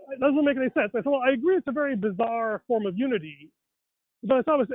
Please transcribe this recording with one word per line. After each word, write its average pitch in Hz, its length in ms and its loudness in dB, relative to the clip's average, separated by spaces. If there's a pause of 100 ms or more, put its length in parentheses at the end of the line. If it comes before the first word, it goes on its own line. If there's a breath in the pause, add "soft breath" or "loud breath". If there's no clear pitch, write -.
(120)
it 262 100 -10
doesn't 285 240 4
make 285 100 4
any 262 180 0
sense. 214 220 0
I 226 40 -2
said, 185 60 -4
well, 277 200 0
I 269 60 4
agree 311 260 2
it's - 100 -4
a 262 60 -4
very 277 240 -2
bizarre 220 680 -2
form 220 200 -2
of 185 120 -6
unity, 156 540 -6 (720)
but 254 140 2
it's 247 100 0
not, 285 280 4